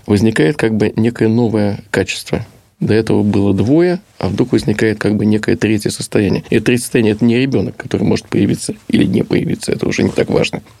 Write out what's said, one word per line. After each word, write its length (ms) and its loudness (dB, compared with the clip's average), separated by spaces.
Возникает 500 2
как 200 0
бы 200 0
некое 340 0
новое 500 0
качество. 560 -4
До 140 0
этого 300 2
было 320 2
двое, 460 2
а 100 -2
вдруг 220 0
возникает 480 0
как 160 0
бы 100 0
некое 300 2
третье 340 0
состояние. 600 -2
И 40 2
это 100 0
третье 180 2
состояние — 320 0
это 100 0
не 120 4
ребенок, 380 -2
который 280 -4
может 240 -2
появиться 480 -2
или 180 2
не 180 0
появиться. 480 -2
Это 160 -2
уже 160 0
не 60 0
так 200 -2
важно. 320 -2